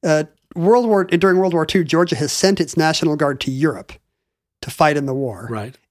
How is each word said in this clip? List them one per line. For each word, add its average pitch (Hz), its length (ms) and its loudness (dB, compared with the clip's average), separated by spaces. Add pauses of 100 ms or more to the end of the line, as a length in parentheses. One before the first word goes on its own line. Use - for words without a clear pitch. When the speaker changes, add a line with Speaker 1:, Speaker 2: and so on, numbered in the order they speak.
Speaker 1:
Uh, 156 220 2 (320)
World 220 320 2
War, 202 160 2
during 180 360 2
World 185 140 0
War 160 120 0
Two, 180 180 2
Georgia 165 320 0
has 143 160 -2
sent 190 300 2
its 156 160 -6
National 156 380 2
Guard 143 260 -2
to 135 100 -6
Europe 131 400 -4 (720)
to - 100 -12
fight 151 240 2
in 139 120 -4
the 131 60 -4
war. 117 360 -6
Speaker 2:
Right. 110 260 -10 (160)